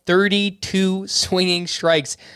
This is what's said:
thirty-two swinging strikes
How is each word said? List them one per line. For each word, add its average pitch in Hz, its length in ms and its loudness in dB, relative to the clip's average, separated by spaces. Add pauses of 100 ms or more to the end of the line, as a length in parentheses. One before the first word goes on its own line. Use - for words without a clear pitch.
thirty-two 190 1000 0
swinging 180 600 -2
strikes 165 500 0 (180)